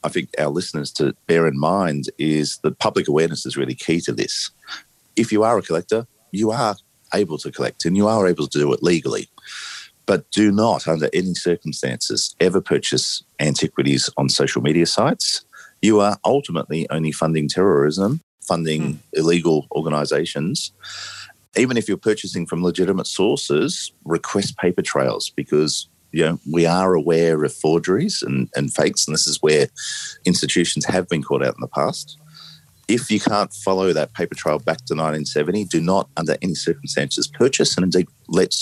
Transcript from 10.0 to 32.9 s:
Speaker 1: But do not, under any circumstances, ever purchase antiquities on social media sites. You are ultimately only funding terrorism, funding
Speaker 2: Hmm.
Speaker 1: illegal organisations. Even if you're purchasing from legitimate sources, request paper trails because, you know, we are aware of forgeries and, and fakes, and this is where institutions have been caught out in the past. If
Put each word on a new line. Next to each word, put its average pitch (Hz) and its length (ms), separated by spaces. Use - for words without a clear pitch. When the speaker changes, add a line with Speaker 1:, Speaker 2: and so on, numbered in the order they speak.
Speaker 1:
But 92 240
do 104 200
not, 104 360
under 80 260
any 92 220
circumstances, - 1040
ever 92 200
purchase - 640
antiquities 71 760
on 71 100
social 69 360
media 80 240
sites. - 580
You 107 160
are 101 260
ultimately 82 640
only 78 220
funding 80 360
terrorism, 90 720
funding 80 400
Speaker 2:
Hmm. 73 160
Speaker 1:
illegal 80 580
organisations. 76 1000
Even 123 220
if 107 100
you're 98 100
purchasing 92 500
from 85 160
legitimate 90 420
sources, 120 880
request - 540
paper 90 240
trails 65 480
because, - 580
you 80 140
know, 82 140
we 85 140
are 92 300
aware 80 480
of 71 100
forgeries 90 680
and, 65 320
and - 180
fakes, - 340
and 76 60
this 76 140
is 73 160
where 76 240
institutions - 600
have - 220
been 80 140
caught 67 220
out 64 100
in - 80
the - 60
past. - 500
If 120 240